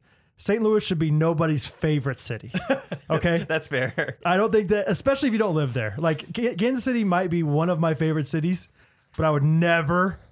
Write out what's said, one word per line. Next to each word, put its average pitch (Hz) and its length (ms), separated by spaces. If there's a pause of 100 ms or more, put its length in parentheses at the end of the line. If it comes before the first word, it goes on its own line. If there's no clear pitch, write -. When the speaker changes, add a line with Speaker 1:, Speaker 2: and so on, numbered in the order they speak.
(360)
Speaker 1:
Saint 220 260
Louis 214 220
should 180 140
be 160 120
nobody's 156 560
favorite 139 540
city. - 360
Speaker 2:
<laughs> 180 60 (480)
Speaker 1:
Okay? 165 360
Speaker 2:
That's 160 220
fair. 131 560
Speaker 1:
I 175 140
don't 208 120
think 208 200
that, 208 180
especially 277 400
if 220 60
you 220 40
don't 202 160
live 147 200
there. 110 240
Like, 160 340
K-, 240 220
Kansas 233 300
City 240 200
might 185 240
be 170 140
one 156 260
of 175 100
my 160 160
favorite 156 320
cities, 170 420 (480)
but 160 100
I 156 40
would 147 140
never, 170 720 (140)